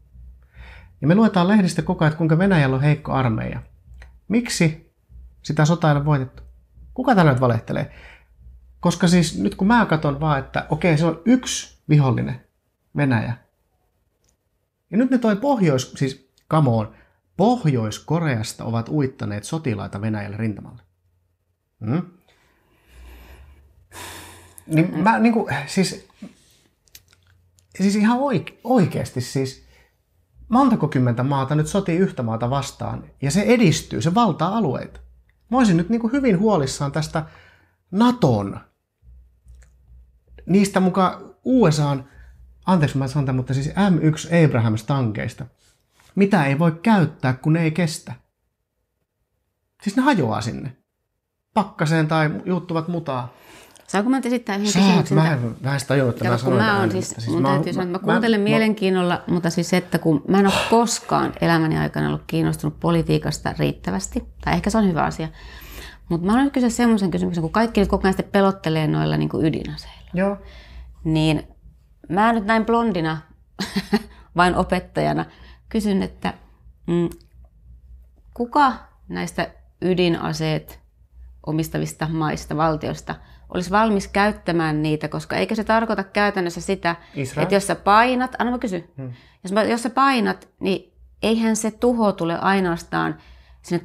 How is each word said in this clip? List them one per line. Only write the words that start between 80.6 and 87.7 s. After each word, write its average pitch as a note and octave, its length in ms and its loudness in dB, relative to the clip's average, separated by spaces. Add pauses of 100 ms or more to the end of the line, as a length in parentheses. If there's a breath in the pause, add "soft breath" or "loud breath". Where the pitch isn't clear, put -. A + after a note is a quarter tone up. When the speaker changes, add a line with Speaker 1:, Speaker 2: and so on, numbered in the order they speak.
Speaker 2:
omistavista D#3 640 -4
maista, D#3 440 -4
valtiosta, D#3 580 -4 (400 soft breath)
olisi F3 160 -6
valmis G3+ 380 0
käyttämään E3+ 720 -2
niitä, D3+ 260 -2
koska D3+ 280 -6
eikö F#3+ 180 -2
se G#3+ 100 -4
tarkoita A3 400 0
käytännössä G3 560 -2
sitä, F3 360 -4 (180 loud breath)
Speaker 1:
Israel? C#3 280 -4
Speaker 2:
että F3+ 120 0
jos G3 120 2
sä F3 80 0